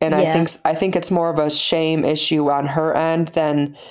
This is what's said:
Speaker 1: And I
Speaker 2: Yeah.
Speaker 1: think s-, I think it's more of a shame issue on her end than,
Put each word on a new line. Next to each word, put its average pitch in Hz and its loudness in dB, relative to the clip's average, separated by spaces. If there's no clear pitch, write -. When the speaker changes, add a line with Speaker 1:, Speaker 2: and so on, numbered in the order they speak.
Speaker 1:
And 160 0
I 151 4
Speaker 2:
Yeah. 156 2
Speaker 1:
think 165 2
s-, - -6
I 156 2
think 190 -2
it's 175 -2
more 170 2
of 151 -2
a 151 0
shame 160 0
issue 151 0
on 143 0
her 156 -2
end 165 0
than, 147 -2